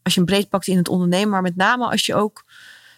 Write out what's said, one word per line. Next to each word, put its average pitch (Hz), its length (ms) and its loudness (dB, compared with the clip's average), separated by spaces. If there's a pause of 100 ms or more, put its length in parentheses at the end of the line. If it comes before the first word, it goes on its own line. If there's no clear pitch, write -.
als 180 100 -2
je - 60 0
hem 170 100 2
breed 202 200 0
pakt 190 180 -4
in 185 100 2
het 175 120 2
ondernemen, 180 400 0
maar 190 120 0
met 180 140 -2
name 226 340 0
als - 160 -2
je - 100 -2
ook 208 300 -2 (520)